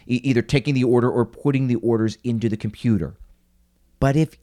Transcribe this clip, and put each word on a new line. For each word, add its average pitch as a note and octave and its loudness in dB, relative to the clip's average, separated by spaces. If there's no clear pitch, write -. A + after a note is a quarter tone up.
e-, B2 -2
either C3 2
taking C#3+ 0
the B2+ 0
order A#2+ 2
or A2+ 0
putting C3+ -2
the B2 0
orders A2 0
into A#2 -2
the G#2+ -4
computer. G#2 -2
But C#3 2
if D#3 0